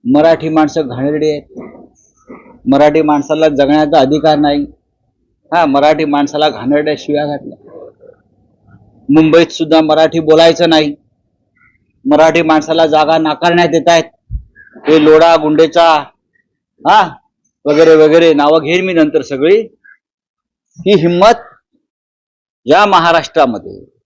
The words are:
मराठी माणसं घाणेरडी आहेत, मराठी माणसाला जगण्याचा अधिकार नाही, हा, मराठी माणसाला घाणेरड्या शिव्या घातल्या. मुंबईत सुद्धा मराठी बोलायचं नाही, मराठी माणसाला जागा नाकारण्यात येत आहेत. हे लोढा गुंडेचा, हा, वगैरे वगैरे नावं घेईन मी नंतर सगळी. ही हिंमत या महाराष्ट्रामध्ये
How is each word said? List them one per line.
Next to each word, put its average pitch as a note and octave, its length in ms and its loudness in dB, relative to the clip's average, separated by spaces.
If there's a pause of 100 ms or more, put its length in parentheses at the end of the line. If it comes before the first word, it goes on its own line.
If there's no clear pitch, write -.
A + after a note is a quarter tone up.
(140)
मराठी D#3+ 360 0
माणसं D#3 380 -2
घाणेरडी D3 440 -4
आहेत, D3 120 -10 (1300)
मराठी D3 280 2
माणसाला D3+ 460 -2
जगण्याचा D3 520 0
अधिकार D3 380 0
नाही, D3 280 -2 (920)
हा, E3+ 100 2
मराठी D3 400 0
माणसाला D3 440 -2
घाणेरड्या C#3 480 -4
शिव्या D3 280 -6
घातल्या. - 440 -14 (1400)
मुंबईत D#3+ 380 2
सुद्धा D#3+ 340 -2
मराठी D#3 380 0
बोलायचं E3 500 2
नाही, D#3 260 0 (1160)
मराठी D#3+ 300 2
माणसाला D#3+ 460 -2
जागा D#3 300 0
नाकारण्यात E3 560 -2
येत E3 140 -2
आहेत. - 500 -4 (500)
हे D3+ 160 4
लोढा D#3+ 320 4
गुंडेचा, D#3 680 0 (840)
हा, F#3 220 2 (560)
वगैरे D#3+ 300 4
वगैरे D#3 380 4
नावं D3 300 0
घेईन F3+ 220 -4
मी F#3 80 -6
नंतर D#3 280 0
सगळी. E3 460 -2 (1120)
ही F#3 200 0
हिंमत F3 360 0 (1300)
या F3 200 2
महाराष्ट्रामध्ये D#3 1080 -2 (100)